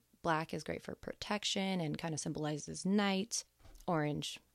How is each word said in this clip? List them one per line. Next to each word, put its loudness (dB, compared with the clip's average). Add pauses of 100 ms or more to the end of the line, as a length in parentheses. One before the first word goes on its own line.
(220)
Black 2
is -4
great -4
for -8
protection 0
and 0
kind -2
of -2
symbolizes -2
night. 4 (420)
Orange, 2 (160)